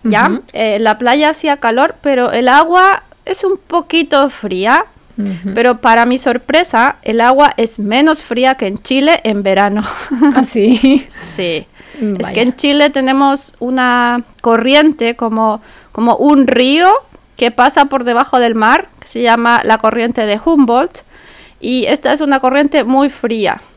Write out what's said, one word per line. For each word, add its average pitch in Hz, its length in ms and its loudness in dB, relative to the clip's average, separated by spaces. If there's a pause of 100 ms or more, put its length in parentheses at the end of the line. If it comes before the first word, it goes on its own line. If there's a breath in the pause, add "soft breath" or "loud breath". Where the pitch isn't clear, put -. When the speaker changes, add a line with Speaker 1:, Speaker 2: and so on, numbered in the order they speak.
Speaker 1:
¿ya? 226 260 0
Speaker 2:
Ujú. 359 140 -4 (100)
Speaker 1:
Eh, 214 260 -2
la 220 180 0
playa 269 320 0
hacía 302 280 -2
calor, 240 440 -2
pero 254 300 0
el 247 160 0
agua 339 560 2 (220)
es - 180 -6
un 381 140 -2
poquito 320 720 -2
fría. 214 560 -2 (320)
Speaker 2:
Ujú. 196 360 -8
Speaker 1:
Pero 233 280 0
para 233 240 4
mi 247 120 0
sorpresa, 254 840 0
el 226 180 -2
agua 269 360 4
es 226 200 -4
menos 269 460 0
fría 254 320 0
que 254 120 -6
en 196 140 -8
Chile 285 420 0
en 202 200 -2
verano. 202 400 0 (260)
<laughs> 262 260 2
Speaker 2:
¿Ah, 269 80 2
sí? 254 680 2
Speaker 1:
Sí. - 580 -8 (320 loud breath)
Speaker 2:
Mm, 214 160 -4
Speaker 1:
Es 175 80 -10
Speaker 2:
vaya. 190 100 -10
Speaker 1:
que 214 80 -2
en 247 140 0
Chile 285 340 0
tenemos 269 680 -2
una 247 640 -2 (180)
corriente 240 760 2
como, 220 460 -2 (300 soft breath)
como 233 240 0
un 277 320 4
río 285 420 2 (460)
que 233 160 -2
pasa 277 340 2
por 277 180 -4
debajo 247 360 0
del 233 160 0
mar, 247 320 0 (120)
que - 80 -20
se 233 140 -8
llama 233 420 2
la 220 160 2
corriente 226 460 -2
de 208 180 -2
Humboldt, 285 600 0 (560 soft breath)
y 247 280 -2
esta - 260 0
es 302 80 -2
una 277 180 0
corriente 277 440 0
muy 262 260 0
fría. 220 520 -4 (140)